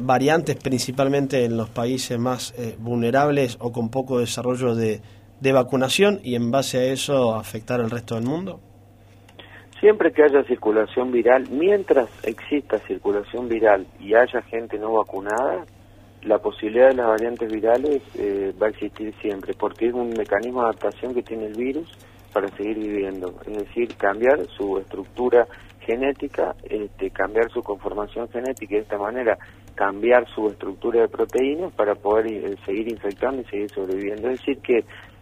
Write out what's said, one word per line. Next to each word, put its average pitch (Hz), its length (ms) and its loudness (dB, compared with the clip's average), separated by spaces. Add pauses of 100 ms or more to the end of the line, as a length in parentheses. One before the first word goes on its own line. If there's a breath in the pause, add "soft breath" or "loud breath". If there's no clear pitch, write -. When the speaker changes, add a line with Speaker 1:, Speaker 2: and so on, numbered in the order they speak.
Speaker 1:
variantes, 135 560 2
principalmente 135 880 0
en 117 100 0
los 110 140 -2
países 123 500 -2
más, 123 380 -4
eh, 113 220 -8
vulnerables 120 800 2
o 117 100 -4
con 113 180 -2
poco 131 300 -2
desarrollo 120 560 0
de, 110 260 0 (380 loud breath)
de 135 140 2
vacunación, 139 680 4
y 123 140 -4
en 117 160 0
base 135 280 0
a 127 120 2
eso 127 440 2
afectar 110 440 -6
al 113 120 -2
resto 117 240 -6
del 113 100 -4
mundo? 170 340 -6 (1200 loud breath)
Speaker 2:
Siempre 202 320 6
que 151 100 6
haya 139 200 6
circulación 110 680 0
viral, 123 380 4
mientras 160 580 2 (160)
exista 113 540 -4
circulación 104 720 -4
viral 107 380 4 (120)
y 101 140 -4
haya 123 300 4
gente 113 340 -8
no 107 160 -2
vacunada, 104 720 -2 (560)
la 104 160 2
posibilidad 110 520 4
de 131 40 6
las 123 140 0
variantes 113 440 0
virales, 123 520 2 (100)
eh, 98 480 -2
va 107 60 4
a - 20 -4
existir 107 420 -8 (120)
siempre, 98 320 -6
porque 110 320 -2
es 120 80 -2
un 120 140 -4
mecanismo 113 520 -2
de 117 60 2
adaptación 113 480 -6
que 120 80 -2
tiene 110 240 -8
el 107 80 -12
virus 135 340 -6 (420 loud breath)
para 101 180 0
seguir 107 280 -6
viviendo, 95 560 -6 (140)
es 104 100 -10
decir, 110 380 -6
cambiar 113 500 2 (100)
su 98 220 -2
estructura 113 680 2 (320 loud breath)
genética, 131 840 -4
este, 101 480 -6
cambiar 107 400 0
su 120 140 -6
conformación 101 680 -6
genética 120 460 -6
y - 20 2
de 107 60 -2
esta 104 160 -6
manera 110 360 -2 (380 loud breath)
cambiar 110 560 4
su 107 180 -2
estructura 104 540 -2
de 110 60 4
proteínas 139 680 -2
para 104 220 0
poder, 107 320 2
eh, 101 280 -6 (120)
seguir 107 200 -4
infectando 120 540 -4
y - 40 -12
seguir 104 260 -6
sobreviviendo. 101 580 -6
Es 127 120 -6
decir 139 180 -4
que 117 260 0 (360 loud breath)